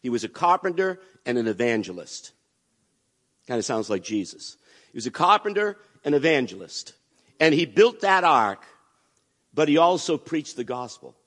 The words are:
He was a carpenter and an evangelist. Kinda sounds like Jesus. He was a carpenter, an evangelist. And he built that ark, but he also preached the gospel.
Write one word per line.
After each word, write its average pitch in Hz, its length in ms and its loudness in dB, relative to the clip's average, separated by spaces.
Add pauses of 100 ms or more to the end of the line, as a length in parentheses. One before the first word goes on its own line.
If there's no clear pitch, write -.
He 127 60 -6
was 117 140 -2
a 117 60 -8
carpenter 185 680 0 (260)
and 123 140 0
an 113 80 0
evangelist. 101 840 -4 (1120)
Kinda 123 160 -4
sounds 113 280 -4
like 98 160 -2
Jesus. - 500 -8 (380)
He - 20 -20
was 113 100 -10
a 120 60 -6
carpenter, 202 640 0 (280)
an 147 80 0
evangelist. 131 800 -2 (480)
And 160 120 6
he 160 120 2
built 202 340 2
that 190 240 2
ark, 117 400 2 (880)
but 151 140 0
he 147 80 2
also 170 420 2
preached - 380 -8
the 123 80 -8
gospel. 123 500 -12 (140)